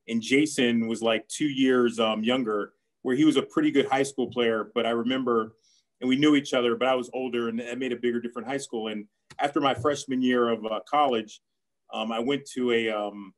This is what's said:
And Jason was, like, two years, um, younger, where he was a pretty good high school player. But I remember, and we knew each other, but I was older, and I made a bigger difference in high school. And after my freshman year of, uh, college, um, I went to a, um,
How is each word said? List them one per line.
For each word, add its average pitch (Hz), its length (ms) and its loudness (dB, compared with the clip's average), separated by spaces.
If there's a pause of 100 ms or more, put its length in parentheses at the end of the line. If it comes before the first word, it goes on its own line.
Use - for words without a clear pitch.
And 117 160 -2
Jason 127 640 2
was, 113 160 -4
like, 113 260 0
two 151 200 -2
years, 127 520 2
um, 110 220 0
younger, 110 520 -2 (280)
where 131 140 -2
he 151 80 4
was 143 120 6
a - 60 4
pretty 151 280 0
good 135 160 2
high 135 180 0
school 131 240 -4
player. 113 460 0
But 113 120 0
I 113 40 0
remember, 117 640 -2 (440)
and 127 80 -2
we 131 80 2
knew 147 200 4
each 139 180 -2
other, 120 220 2
but 120 120 0
I 131 60 4
was 123 180 -4
older, 120 360 -4
and 113 120 -6
I 120 140 -10
made 127 180 -6
a 117 40 -4
bigger 120 240 -2
difference 117 260 -8
in 127 60 -8
high 143 60 -4
school. 113 300 -8
And 107 180 -8 (340)
after 143 200 0
my 139 140 4
freshman 131 480 -2
year 123 260 4
of, 110 160 -2
uh, 107 240 -4
college, 127 520 0 (520)
um, 110 200 -6
I 113 80 -2
went 139 340 -2
to 123 180 0
a, 113 160 2
um, 101 500 -6